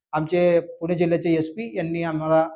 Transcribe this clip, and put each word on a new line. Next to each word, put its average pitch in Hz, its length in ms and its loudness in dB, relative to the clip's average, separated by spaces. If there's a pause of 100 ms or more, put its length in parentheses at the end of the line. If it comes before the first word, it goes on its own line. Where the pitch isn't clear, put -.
(120)
आमचे 170 480 2
पुणे 170 360 -4
जिल्ह्याचे 170 380 2
एसपी 180 440 -4
यांनी 170 260 -4
आम्हाला 160 520 2